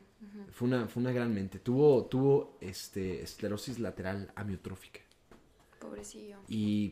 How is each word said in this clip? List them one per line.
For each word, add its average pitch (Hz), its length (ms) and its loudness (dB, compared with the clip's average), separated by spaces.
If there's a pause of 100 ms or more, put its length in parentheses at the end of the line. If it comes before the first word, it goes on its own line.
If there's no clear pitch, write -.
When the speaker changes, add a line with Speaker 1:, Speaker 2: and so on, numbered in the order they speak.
(220)
Speaker 1:
Ujú. 202 300 -16
Speaker 2:
Fue 120 160 -2
una, 123 200 2
fue 120 140 -4
una 127 120 2
gran 120 200 2
mente. 98 240 -2
Tuvo, 131 480 6
tuvo, 139 560 4
este, 95 600 -6
esclerosis 107 560 -6
lateral 98 560 -4
amiotrófica. 95 640 -8 (800)
Speaker 1:
Pobrecillo. 208 580 -14 (100)
Speaker 2:
Y 104 440 0